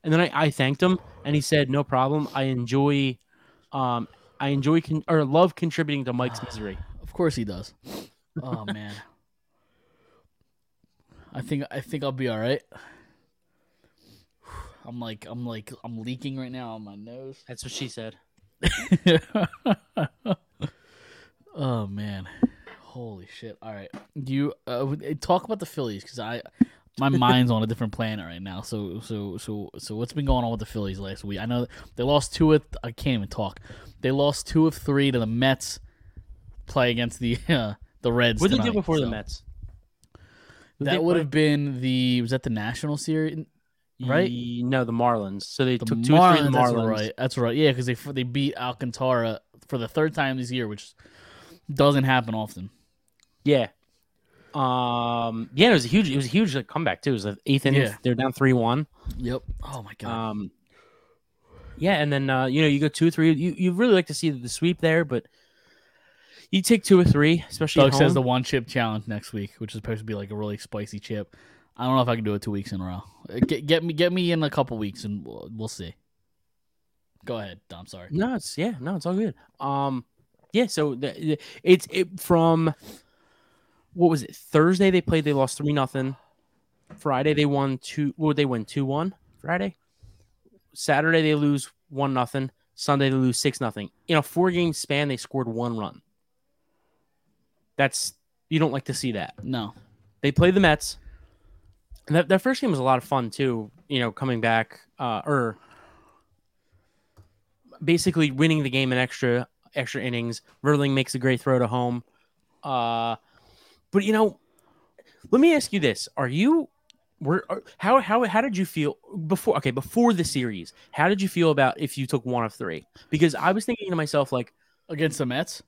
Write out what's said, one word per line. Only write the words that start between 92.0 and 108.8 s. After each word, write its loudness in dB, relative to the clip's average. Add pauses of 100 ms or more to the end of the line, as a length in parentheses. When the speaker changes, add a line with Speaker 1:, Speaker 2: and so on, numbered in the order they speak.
Speaker 1:
nothing. -2 (240)
Sunday 2
they 2
lose 2
six -2
nothing. -6 (160)
In 2
a 6
four-game 0
span, -2
they -4
scored -6
one -4
run. -8 (1700)
That's, -2 (340)
you 0
don't 4
like -6
to -6
see -4
that. -6
Speaker 2:
No. -6 (460)
Speaker 1:
They 2
play 6
the 4
Mets. 2 (1080)
And 0
that, 4
that 4
first 0
game 0
was 0
a -2
lot 4
of -4
fun -2
too. -2 (180)
You -2
know, 0
coming -2
back, 2 (220)
uh, -4
or 0 (2250)
basically 2
winning 2
the -2
game 0